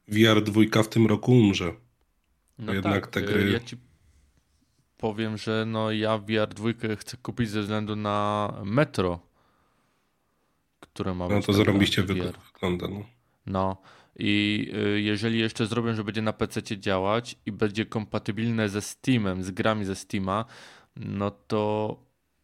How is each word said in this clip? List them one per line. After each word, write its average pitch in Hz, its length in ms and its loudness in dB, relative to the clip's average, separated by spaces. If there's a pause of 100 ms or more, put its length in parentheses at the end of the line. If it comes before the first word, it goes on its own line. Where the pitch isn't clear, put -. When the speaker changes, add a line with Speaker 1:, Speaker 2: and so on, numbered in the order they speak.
Speaker 1:
V 110 240 6
R 107 120 6
dwójka 107 400 4
w - 60 -10
tym 113 180 4
roku 104 240 2
umrze. 98 420 6 (840)
Speaker 2:
No 110 140 -6
Speaker 1:
Jednak 98 280 0
Speaker 2:
tak, - 100 -8
Speaker 1:
te - 80 -2
Speaker 2:
y, 95 40 -2
Speaker 1:
gry 101 280 2
Speaker 2:
ja 113 80 0
ci - 180 -14 (1200)
powiem, 110 400 -4
że 110 300 -2
no 110 240 -2
ja 110 260 0
V 107 240 -2
R 107 80 0
dwójkę 110 460 -4
chcę - 220 -12
kupić 113 320 -4
ze 104 120 -2
względu 107 340 -2
na 104 580 -2 (120)
Metro, 98 540 0 (1600)
które 95 340 -6
ma 90 140 -4
Speaker 1:
No 101 80 2
Speaker 2:
być 98 100 0
Speaker 1:
to 104 80 2
Speaker 2:
tak 98 120 4
Speaker 1:
zarąbiście 98 360 4
Speaker 2:
na 95 120 0
V - 0 - (100)
R. 85 100 -6 (200)
Speaker 1:
wygląda, 90 340 -2
no. 101 180 -10 (420)
Speaker 2:
No 95 300 -2 (420)
i, 104 480 0 (280)
y, 104 60 0
jeżeli 107 380 0
jeszcze 113 280 0
zrobią, 117 280 -2
że 107 80 -2
będzie 104 180 -4
na 110 120 -2
pececie 110 440 -4
działać 98 680 -2
i 113 60 -6
będzie 104 340 -2
kompatybilne 110 840 -2
ze 101 120 -4
Steamem, 98 600 0
z 95 80 -6
grami 107 340 0
ze 95 100 -4
Steama, 98 500 -4 (500)
no 101 360 -4
to 107 640 -2 (480)